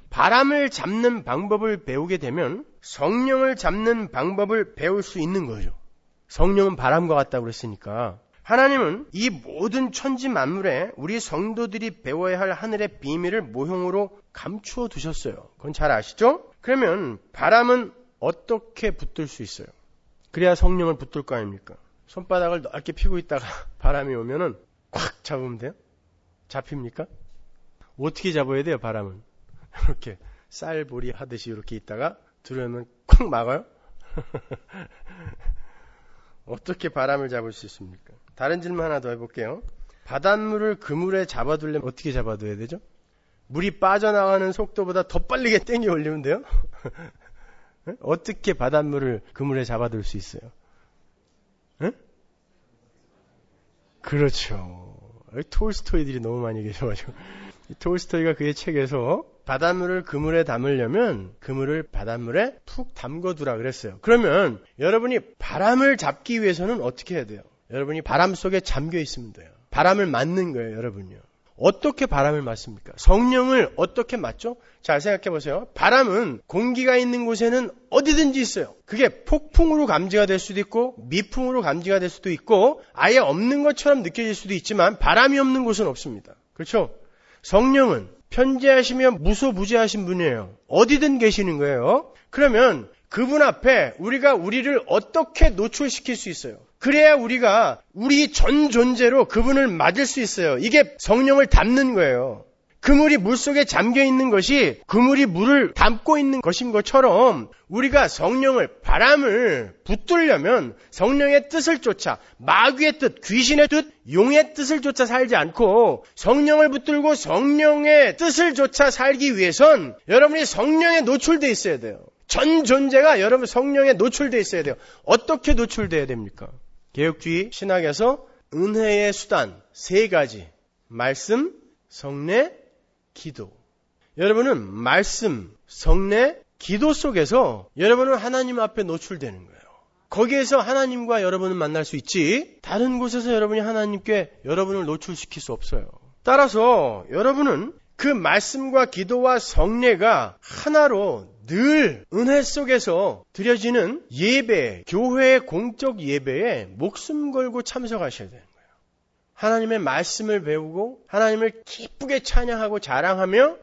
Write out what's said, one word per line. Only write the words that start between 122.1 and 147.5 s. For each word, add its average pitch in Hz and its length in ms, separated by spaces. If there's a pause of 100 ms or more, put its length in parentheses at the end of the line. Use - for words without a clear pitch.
전 311 340
존재가 269 580
여러분 240 260
성령에 269 480
노출돼 240 440
있어야 180 240
돼요. 143 140 (280)
어떻게 285 500
노출돼야 202 520
됩니까? 113 420 (440)
개혁주의 165 600
신학에서 196 760 (280)
은혜의 208 580
수단 120 480 (120)
세 208 360
가지. 117 400 (400)
말씀, 135 680 (340)
성례, 160 640 (640)
기도. 120 380 (640)
여러분은 214 440
말씀, 120 920 (120)
성례, 202 720 (200)
기도 226 340
속에서 185 840
여러분은 247 400
하나님 254 420
앞에 220 240
노출되는 160 560
거예요. 87 200 (520)
거기에서 254 480
하나님과 240 640
여러분은 185 340
만날 156 280
수 - 120
있지 180 640
다른 247 360
곳에서 240 340
여러분이 214 280
하나님께 208 720 (120)
여러분을 190 400
노출시킬 156 560
수 131 120
없어요. - 360 (360)
따라서 220 880
여러분은 247 600 (240)